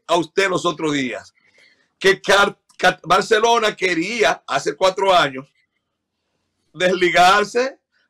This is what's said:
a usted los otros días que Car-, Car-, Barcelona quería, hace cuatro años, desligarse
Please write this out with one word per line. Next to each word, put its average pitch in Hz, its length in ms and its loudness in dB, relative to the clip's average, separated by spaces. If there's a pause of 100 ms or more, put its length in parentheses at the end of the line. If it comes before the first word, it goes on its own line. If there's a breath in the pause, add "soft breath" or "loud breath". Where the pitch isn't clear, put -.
a 170 100 0
usted 185 320 -2
los 175 160 -4
otros 156 280 -4
días 120 420 -8 (640)
que 185 240 2
Car-, 202 360 0 (200)
Car-, 185 240 0
Barcelona 214 760 0
quería, 180 680 -2
hace 143 280 -4
cuatro 190 400 0
años, 143 320 0 (1300)
desligarse 185 1040 2 (320)